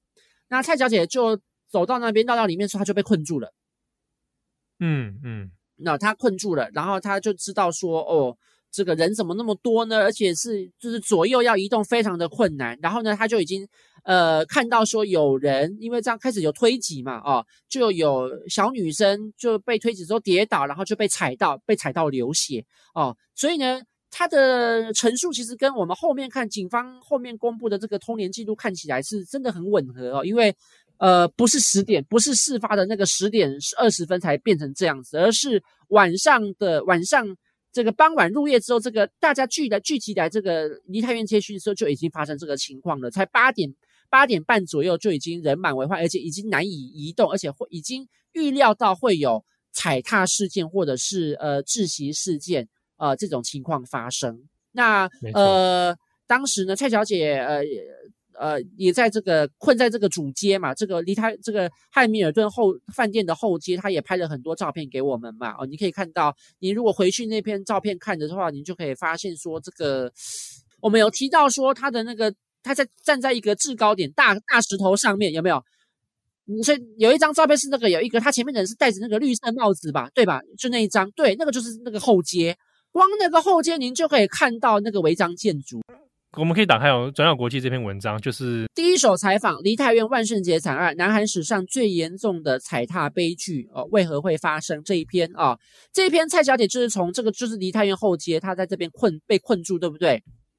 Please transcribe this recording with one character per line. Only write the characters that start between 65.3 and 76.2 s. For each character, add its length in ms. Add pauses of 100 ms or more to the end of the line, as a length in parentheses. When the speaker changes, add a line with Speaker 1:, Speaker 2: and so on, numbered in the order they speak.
Speaker 1:
嘛。 220
哦， 80
你 120
可 80
以 60
看 200
到， 240 (240)
你 120
如 120
果 80
回 180
去 180
那 140
篇 220
照 160
片 180
看 220
的 160
话， 140
你 120
就 140
可 100
以 80
发 220
现 220
说 240
这 100
个， 400 (680)
我 80
们 100
有 100
提 200
到 180
说 260
她 160
的 140
那 100
个， 200 (280)
她 140
在， 100 (200)
站 160
在 100
一 80
个 160
制 180
高 220
点， 160
大， 240
大 240
石 180
头 200
上 200
面， 140
有 100
没 80
有？ 140 (840)